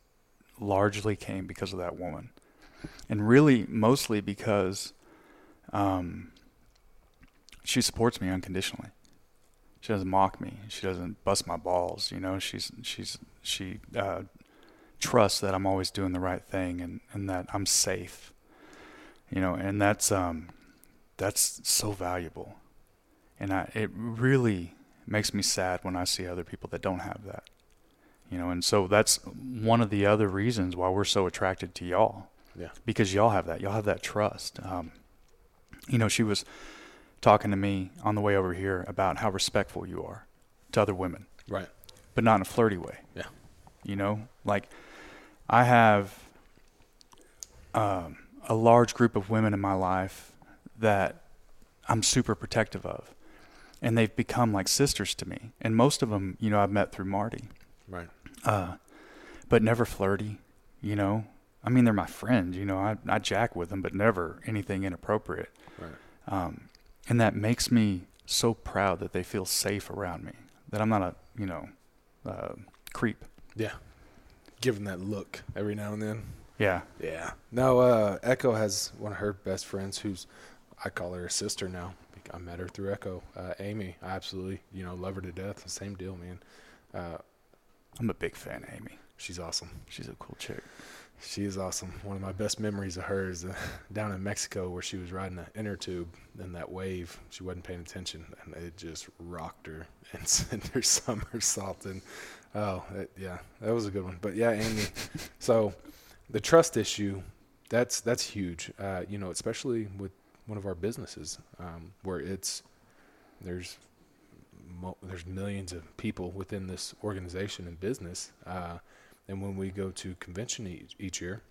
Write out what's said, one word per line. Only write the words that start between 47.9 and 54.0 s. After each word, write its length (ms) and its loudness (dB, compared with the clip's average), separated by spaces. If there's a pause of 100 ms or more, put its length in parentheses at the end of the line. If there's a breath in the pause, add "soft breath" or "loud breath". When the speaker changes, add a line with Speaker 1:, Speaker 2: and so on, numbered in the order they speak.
Speaker 1:
a 80 2
large 380 10
group 220 4
of 140 -2
women 240 4
in 60 0
my 140 2
life 580 0 (480 loud breath)
that 420 4 (640)
I'm 160 4
super 320 2
protective 500 -2
of. 280 -10 (680 loud breath)
And 160 2
they've 180 4